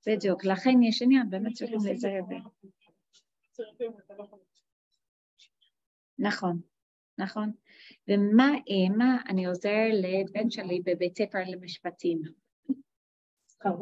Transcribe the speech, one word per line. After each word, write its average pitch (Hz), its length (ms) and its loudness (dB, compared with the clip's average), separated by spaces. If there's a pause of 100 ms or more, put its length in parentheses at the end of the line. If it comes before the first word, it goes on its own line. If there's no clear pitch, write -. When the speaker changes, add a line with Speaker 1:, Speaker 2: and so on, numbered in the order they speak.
Speaker 1:
בדיוק. 202 380 0
לכן 240 380 4
יש 226 200 2
עניין, 247 280 4
באמת 190 160 -4
Speaker 2:
אם 226 60 -4
Speaker 1:
צריכים 226 260 -6
Speaker 2:
אתה 202 100 -2
Speaker 1:
להיזהר. 196 320 -4
Speaker 2:
עושה - 1400 -18 (120)
חתונה, 226 160 -6 (160)
אתה 202 120 -20
לא 208 60 -16
יכול. 208 140 -20 (1800)
Speaker 1:
נכון, 185 420 -2 (580)
נכון. 214 340 -6 (560)
ומה 208 420 6 (180)
אם 190 240 2 (360)
אני 185 180 0
עוזר 202 460 0
לבן 196 580 0
שלי 185 340 -4
בבית 180 320 -2
ספר 208 300 -2
למשפטים? 175 760 -6 (1300)
Speaker 3:
שכר 190 300 -2